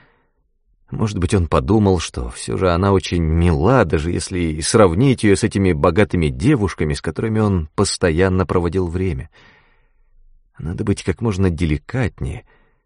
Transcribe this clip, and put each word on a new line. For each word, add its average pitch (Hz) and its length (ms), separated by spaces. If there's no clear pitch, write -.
Может 104 300
быть, 85 160
он 87 120
подумал, 92 520
что 62 320
все - 260
же 92 140
она 95 200
очень 90 300
мила, 85 640
даже 82 260
если 90 280
и 80 220
сравнить 107 600
ее 101 120
с - 80
этими 98 300
богатыми 85 560
девушками, 85 680
с - 60
которыми 110 380
он 95 360
постоянно 92 720
проводил 87 400
время. 85 420
Надо 78 260
быть 104 200
как - 180
можно 95 300
деликатнее, 78 960